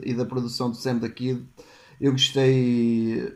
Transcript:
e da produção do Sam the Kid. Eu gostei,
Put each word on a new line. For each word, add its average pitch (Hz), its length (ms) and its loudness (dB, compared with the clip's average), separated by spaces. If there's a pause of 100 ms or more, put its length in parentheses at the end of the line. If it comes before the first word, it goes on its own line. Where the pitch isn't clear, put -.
e 123 80 -4
da 120 100 -2
produção 120 480 -4
do 117 60 -8
Sam 123 220 -2
the 113 100 -4
Kid. 127 340 -6 (560)
Eu 135 140 2
gostei, 123 1200 2